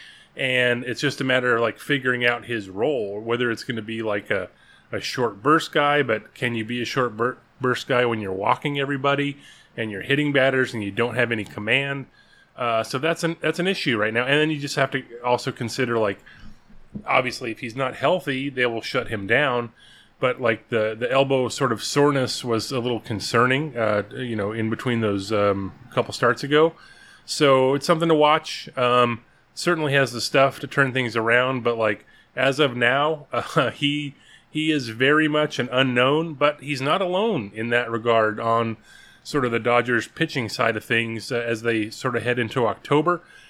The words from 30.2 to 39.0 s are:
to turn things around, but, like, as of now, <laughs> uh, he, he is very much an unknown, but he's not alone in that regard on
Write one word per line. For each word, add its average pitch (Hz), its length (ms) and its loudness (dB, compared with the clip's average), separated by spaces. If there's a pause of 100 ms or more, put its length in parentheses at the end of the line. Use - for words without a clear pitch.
to 143 80 -8
turn 135 240 0
things 120 240 -2
around, 120 480 2
but, 117 140 0
like, 107 280 0 (300)
as 131 240 0
of 135 160 2
now, 139 540 2
<laughs> - 20 -20
uh, 123 380 0
he, 143 460 -4 (340)
he 156 200 -2
is 139 200 -2
very 143 400 4
much 151 300 0
an 123 120 -4
unknown, 135 600 2
but 147 260 0
he's 131 220 -6
not 151 200 0
alone 180 540 -2
in 113 140 -4
that 120 200 0
regard 113 520 2
on 113 340 0 (480)